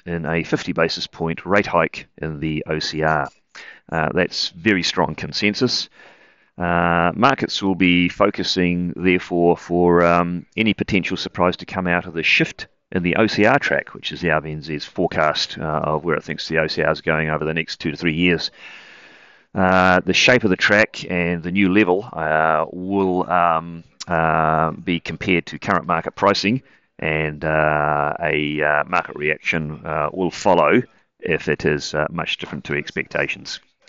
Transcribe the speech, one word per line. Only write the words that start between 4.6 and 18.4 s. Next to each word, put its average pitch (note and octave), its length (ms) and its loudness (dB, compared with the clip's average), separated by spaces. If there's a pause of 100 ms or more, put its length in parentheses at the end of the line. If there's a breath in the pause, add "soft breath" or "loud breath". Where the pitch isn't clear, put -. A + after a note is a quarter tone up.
strong D#2+ 300 0
consensus. G#2 720 -2 (680 soft breath)
Uh, F2 580 2
markets B2+ 480 0
will F#2+ 100 2
be F2 360 4
focusing, F2+ 880 0
therefore, F2 600 2
for, F2 480 4
um, F2 400 2 (100)
any G#2+ 200 2
potential F#2 420 -2
surprise F2+ 400 -2
to F2 80 -14
come F#2 220 -4
out F2 180 0
of E2+ 80 -14
the D#2+ 80 -4
shift - 460 0 (240)
in F#2 100 -2
the E2+ 140 2
O A2 100 4
C G#2 200 2
R C3 120 4
track, - 380 -2
which - 160 -10
is D#2 100 -10
the F2 80 0
R D#2 120 2
B D2+ 100 -8
N D2+ 100 -8
Z's D2+ 240 -8
forecast, - 720 -2
uh, D2+ 60 -8
of D2+ 400 -2
where E2 120 0
it - 80 -4
thinks - 240 -10
the D#2+ 120 -2
O D#2 80 0
C D#2 160 -2
R D#2 80 2
is - 100 -2
going D#2 280 0
over D2+ 140 -2
the D#2 120 -2
next D#2+ 240 -6
two E2+ 100 -4
to D2+ 80 -6
three E2 160 0
years. E2+ 380 2 (1040 loud breath)